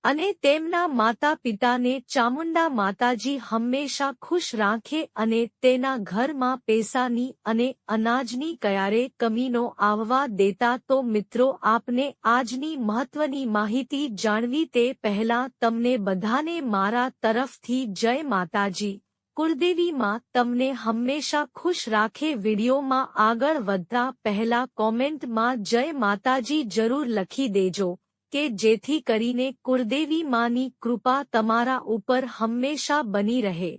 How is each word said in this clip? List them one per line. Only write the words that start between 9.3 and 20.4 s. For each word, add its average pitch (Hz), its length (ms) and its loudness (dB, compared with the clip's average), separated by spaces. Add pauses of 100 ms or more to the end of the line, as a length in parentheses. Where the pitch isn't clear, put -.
નો 240 180 0
આવવા 220 600 0
દેતા. 202 500 2
તો 269 240 0
મિત્રો, 233 480 0
આપને 247 760 0
આજની 254 540 0
મહત્વની 269 680 -2
માહિતી 240 640 0
જાણવી 226 560 0
તે 247 280 2
પહેલા 226 540 0 (140)
તમને 233 360 2
બધાને 220 640 -2
મારા 226 480 0
તરફથી 247 760 -2
જય 226 360 0
માતાજી. 202 800 -2 (360)
કુળદેવી 330 540 2
માં 233 300 -2 (120)
તમને 247 380 2